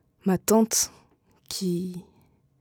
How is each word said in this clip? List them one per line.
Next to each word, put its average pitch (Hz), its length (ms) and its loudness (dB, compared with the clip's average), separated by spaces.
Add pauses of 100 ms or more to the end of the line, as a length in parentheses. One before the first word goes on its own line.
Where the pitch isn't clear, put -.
(260)
ma 190 100 2
tante - 560 2 (560)
qui, 180 560 -6 (560)